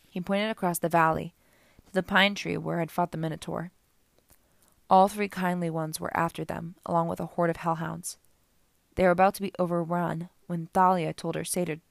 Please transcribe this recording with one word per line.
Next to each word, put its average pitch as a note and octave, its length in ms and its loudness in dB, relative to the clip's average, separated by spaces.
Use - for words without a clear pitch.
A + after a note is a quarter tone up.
He F#3 140 -8
pointed G3+ 280 0
across F3 280 -2
the E3+ 100 0
valley, D#3+ 460 2
to - 40 -20
the F#3 100 0
pine G3 320 4
tree E3+ 220 -4
where D#3+ 220 -4
had E3 120 -2
fought F3 220 -2
the D#3+ 60 -8
Minotaur. E3 520 -6
All F#3+ 180 8
three G#3 220 -2
kindly F3+ 400 -2
ones D#3+ 320 -4
were - 160 -4
after E3 260 -2
them, E3 340 -8
along E3+ 220 0
with F3 120 -6
a E3 60 -4
horde E3+ 240 0
of E3 80 -4
hellhounds. E3 580 -4
They F#3 100 2
were F#3 60 8
about F#3 240 4
to - 80 -8
be G3+ 160 -4
overrun E3+ 720 -2
when E3+ 220 -6
Thalia F#3 440 4
told E3 220 -6
her D#3 100 -4
satyr E3+ 320 -2
to E3 140 -20